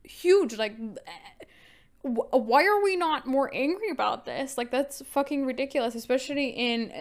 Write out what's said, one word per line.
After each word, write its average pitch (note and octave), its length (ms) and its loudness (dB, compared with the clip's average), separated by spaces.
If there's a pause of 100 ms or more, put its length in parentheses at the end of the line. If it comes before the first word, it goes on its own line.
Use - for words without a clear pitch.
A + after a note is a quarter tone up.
huge. F4 520 2
Like, G#3+ 220 -4
eh, - 680 -14 (580)
wh-, A#3+ 300 -2
why B3 340 6
are G#4 180 4
we F#4+ 100 2
not D#4+ 320 -2
more C4+ 260 2
angry F#4 380 -2
about A#3 360 -2
this? C4 320 -6
Like, A#3+ 120 -4
that's C#4 360 -2
fucking C#4 380 -2
ridiculous, B3+ 520 -2
especially C4 540 -2
in, A#3 500 -2